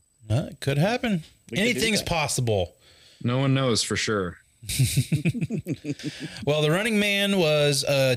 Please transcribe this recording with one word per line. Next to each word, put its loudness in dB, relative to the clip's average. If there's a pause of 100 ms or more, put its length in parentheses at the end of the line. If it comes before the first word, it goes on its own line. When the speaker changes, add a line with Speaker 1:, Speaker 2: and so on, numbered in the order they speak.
(300)
Speaker 1:
Uh, 0
it -16
could -2
happen. 0 (280)
Speaker 2:
We -4
could 2
do 2
Speaker 1:
Anything's 0
Speaker 2:
that. -4
Speaker 1:
possible. 0 (500)
Speaker 3:
No 0
one 2
knows 2
for -4
sure. -2 (300)
Speaker 1:
<laughs> -6 (1700)
Well, 2
The 2
Running 2
Man 2
was, 4
uh, 2